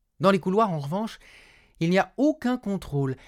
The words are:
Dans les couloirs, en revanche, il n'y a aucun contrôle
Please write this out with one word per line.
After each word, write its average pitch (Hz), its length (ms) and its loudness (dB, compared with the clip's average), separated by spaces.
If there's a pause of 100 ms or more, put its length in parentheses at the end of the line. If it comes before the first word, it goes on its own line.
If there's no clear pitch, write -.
(180)
Dans 175 120 4
les 196 100 4
couloirs, 196 300 0
en 160 80 -4
revanche, 175 400 -6 (640)
il 165 100 0
n'y 185 80 4
a 185 180 0
aucun 262 400 0
contrôle 143 600 -4 (120)